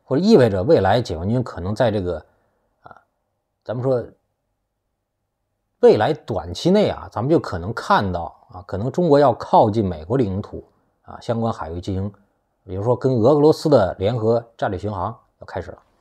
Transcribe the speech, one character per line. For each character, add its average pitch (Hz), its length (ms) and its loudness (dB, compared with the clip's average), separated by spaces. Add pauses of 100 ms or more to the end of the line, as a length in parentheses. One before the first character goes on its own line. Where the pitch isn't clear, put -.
或 131 100 -4
者 165 80 0
意 220 140 6
味 120 120 6
着 95 140 -2
未 139 160 4
来 98 220 2
解 90 160 -6
放 87 100 -6
军 120 160 -2
可 - 160 -10
能 95 160 -6
在 117 160 0
这 104 100 -4
个 87 240 -6 (580)
啊， - 120 -20 (680)
咱 110 100 -8
们 123 80 -8
说 127 180 0 (1800)
未 214 160 8
来 123 160 2
短 90 400 -8
期 170 180 0
内 196 160 4
啊， - 240 -6
咱 107 100 -6
们 131 80 -2
就 175 80 4
可 135 200 -4
能 90 160 -8
看 139 360 -2
到 85 400 -8
啊， 92 160 -18
可 95 120 -8
能 117 120 -4
中 175 200 0
国 143 100 6
要 135 140 4
靠 143 360 2
近 104 160 0
美 82 200 -8
国 117 120 -2
领 101 240 -2
土 - 220 -14 (400)
啊， - 180 -20
相 117 180 -4
关 113 120 -2
海 80 200 -10
域 87 80 -8
进 92 160 -8
行， 98 160 -6 (540)
比 92 100 -12
如 98 80 -6
说 120 120 2
跟 131 200 -2
俄 117 180 4
罗 147 180 4
斯 156 180 -2
的 104 280 4
联 101 180 -2
合 117 300 0 (120)
战 127 120 -4
略 92 80 -6
巡 101 140 -8
航 98 260 -8 (220)
要 - 60 -20
开 - 160 -10
始 - 100 -14
了。 - 80 -20 (220)